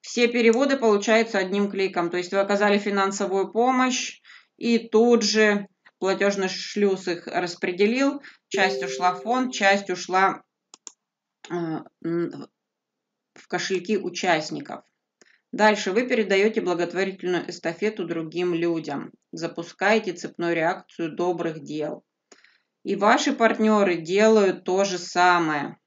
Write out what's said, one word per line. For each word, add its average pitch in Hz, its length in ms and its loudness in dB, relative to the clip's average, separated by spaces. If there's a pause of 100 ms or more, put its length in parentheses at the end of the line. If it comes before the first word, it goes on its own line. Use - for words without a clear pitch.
Все 240 280 0
переводы 240 480 4
получаются 220 600 2
одним 196 300 0
кликом. 190 400 -2
То 175 100 -4
есть 180 140 -6
вы 196 60 0
оказали 202 400 2
финансовую 196 720 -2
помощь, 254 720 0 (360)
и 233 220 2
тут 226 460 4
же 208 420 2 (320)
платежный 190 500 0
шлюз 190 600 -2
их 170 180 -6
распределил. 208 960 -2 (240)
Часть 196 360 0
ушла 180 300 -2
в 180 100 -8
фонд, 254 300 -2
часть 202 380 2
ушла, 185 520 0 (1080)
э, 160 40 -6 (500)
н-, 165 440 -4 (880)
в - 140 -20
кошельки 185 500 -2
участников. - 880 -4 (640)
Дальше 208 400 2
вы 233 160 0
передаете 214 540 2
благотворительную 180 880 -4
эстафету 180 560 -6
другим 165 480 -4
людям, 165 560 -4 (220)
запускаете 175 800 -2
цепную 170 420 -4
реакцию 165 640 -4
добрых 165 480 -4
дел. 151 400 -8 (800)
И 196 100 -2
ваши 254 380 2
партнеры 214 640 2
делают 196 680 4
то 190 220 0
же 180 120 -4
самое. 170 800 0 (100)